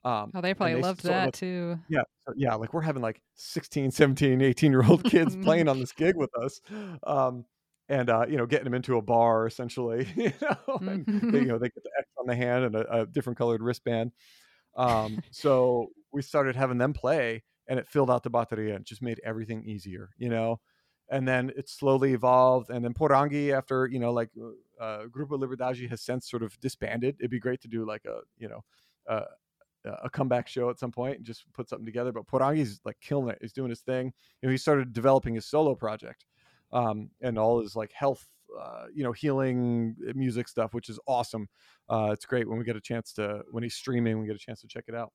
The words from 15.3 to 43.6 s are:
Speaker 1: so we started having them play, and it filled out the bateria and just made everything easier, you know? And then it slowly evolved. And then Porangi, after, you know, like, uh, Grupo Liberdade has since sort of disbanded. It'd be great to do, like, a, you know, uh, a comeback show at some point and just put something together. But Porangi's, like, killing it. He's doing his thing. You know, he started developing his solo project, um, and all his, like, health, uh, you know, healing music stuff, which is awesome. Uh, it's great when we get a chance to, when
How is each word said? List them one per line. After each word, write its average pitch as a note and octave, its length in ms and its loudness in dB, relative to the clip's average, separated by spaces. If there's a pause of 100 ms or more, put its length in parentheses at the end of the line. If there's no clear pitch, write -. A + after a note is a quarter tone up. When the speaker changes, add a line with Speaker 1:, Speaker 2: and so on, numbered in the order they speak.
Speaker 1:
so B2+ 580 2 (220)
we C#3+ 100 -4
started C3+ 340 0
having B2+ 220 0
them C3 160 2
play, B2 500 0 (240)
and B2+ 120 -2
it - 80 -8
filled C#3 220 2
out B2 140 2
the A#2 80 -6
bateria G#2+ 440 0
and G2 100 -10
just - 160 -16
made A#2+ 220 -4
everything A2 400 -6
easier, G2 540 -12
you A#2+ 120 -4
know? A2+ 300 0 (500)
And C3 180 -2
then B2+ 280 0
it C3+ 140 -10
slowly C3+ 440 2
evolved. B2+ 560 4
And A#2+ 140 -4
then A#2+ 100 -4
Porangi, C#3+ 600 2
after, C3 340 0
you B2+ 120 -4
know, A#2+ 140 0
like, A#2 160 -2 (500)
uh, A2 260 -8
Grupo C#3 340 -6
Liberdade B2+ 500 -4
has A#2 120 -8
since B2 280 -6
sort A#2 140 -4
of G#2+ 160 -10
disbanded. A#2 600 -4
It'd A#2 120 -4
be A#2+ 80 -4
great B2 220 -4
to - 60 -20
do, A2+ 180 -6
like, G#2+ 200 -8
a, A2 160 -10 (160)
you A2+ 120 -14
know, A2 140 -16 (440)
uh, A2 180 -2 (600)
a G#2+ 240 -10
comeback B2 380 -2
show B2 220 -2
at A#2+ 100 -6
some B2 120 -8
point B2 260 -6
and - 80 -18
just - 280 -16
put A#2+ 160 -10
something A2 160 -10
together. A#2+ 260 -4
But A2+ 160 -10
Porangi's, C3+ 580 0
like, G#2+ 160 -10
killing C#3 280 -2
it. G2+ 120 -6
He's A2+ 120 -12
doing C3 160 -4
his A#2 120 -8
thing. C3 260 -2 (340)
You C3 60 0
know, C3 40 4
he C3 60 4
started C3 360 2
developing B2+ 420 4
his A2 100 -6
solo D3 300 2
project, A2 500 -8 (460)
um, A2 400 0 (100)
and A#2+ 160 -2
all A2+ 240 6
his, G#2 140 -8
like, G#2+ 160 -6
health, - 360 -2 (320)
uh, A#2 340 -14
you D3 100 -4
know, B2 80 0
healing B2 840 0 (200)
music B2 320 -2
stuff, A2 260 -4
which A#2 160 -8
is G#2+ 180 -12
awesome. A#2 420 -2 (400)
Uh, A2 240 0
it's - 120 -8
great A#2+ 220 -2
when A2+ 120 -4
we A#2+ 40 -4
get A2+ 120 -4
a G#2+ 60 -10
chance - 320 -8
to, G#2 380 -6
when A#2 120 -6